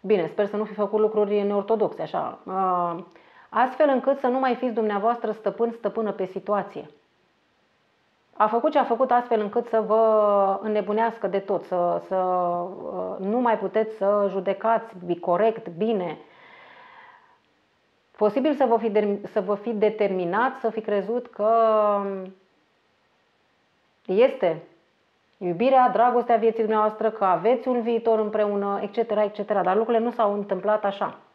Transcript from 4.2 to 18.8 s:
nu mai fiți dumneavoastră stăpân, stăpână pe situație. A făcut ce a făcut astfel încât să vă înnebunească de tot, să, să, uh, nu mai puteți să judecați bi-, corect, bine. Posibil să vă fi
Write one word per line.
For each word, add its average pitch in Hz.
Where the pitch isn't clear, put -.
nu 247
mai 262
fiți 240
dumneavoastră 214
stăpân, 214
stăpână 214
pe 202
situație. 196
A 214
făcut 233
ce 294
a 254
făcut 254
astfel 240
încât 214
să 220
vă 208
înnebunească 214
de 190
tot, 190
să, 175
să, -
uh, 180
nu 220
mai 233
puteți 214
să 202
judecați 196
bi-, 175
corect, 208
bine. 180
Posibil 254
să 285
vă 226
fi 220